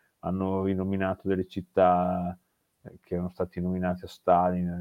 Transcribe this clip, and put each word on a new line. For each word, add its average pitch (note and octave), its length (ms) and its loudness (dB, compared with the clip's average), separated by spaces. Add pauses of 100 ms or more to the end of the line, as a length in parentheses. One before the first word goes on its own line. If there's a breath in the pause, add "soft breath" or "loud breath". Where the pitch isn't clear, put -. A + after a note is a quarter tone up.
(200)
hanno F#2+ 440 -2
rinominato F#2+ 640 -2
delle F#2+ 180 0
città, F2+ 920 2 (460)
eh, - 80 -18 (100)
che - 140 -6
erano F2 140 -4
state F2+ 300 -6
nominate F2+ 460 -4
a - 20 -14
Stalin, F2+ 580 2 (160)